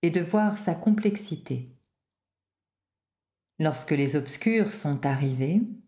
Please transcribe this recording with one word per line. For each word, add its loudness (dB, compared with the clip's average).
et 2
de 2
voir 2
sa 0
complexité. -2
Lorsque 0
les 2
obscurs 0
sont -4
arrivés 0